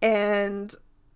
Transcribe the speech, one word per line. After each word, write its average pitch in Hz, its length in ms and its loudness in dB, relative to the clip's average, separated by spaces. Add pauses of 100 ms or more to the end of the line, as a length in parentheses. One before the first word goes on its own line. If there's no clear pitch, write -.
And 208 760 0 (420)